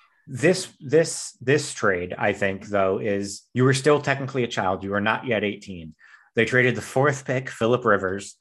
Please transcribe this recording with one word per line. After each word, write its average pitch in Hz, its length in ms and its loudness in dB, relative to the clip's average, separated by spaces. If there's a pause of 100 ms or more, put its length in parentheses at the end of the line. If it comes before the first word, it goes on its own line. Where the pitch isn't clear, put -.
(260)
This, 147 540 0
this, 160 640 0
this 139 320 0
trade, 90 420 0
I 107 160 0
think, 98 360 -4
though, 98 300 2
is 101 440 -4 (100)
you 123 120 2
were 131 100 6
still 143 260 4
technically 135 420 -2
a 117 60 -2
child. 95 340 -2
You 98 100 -6
were 101 100 0
not 113 240 0
yet 107 180 0
eighteen. 90 500 -8 (400)
They 113 120 2
traded 123 280 4
the 107 60 -4
fourth 135 460 0
pick, 131 240 -4
Phillip 120 340 0
Rivers. 98 560 0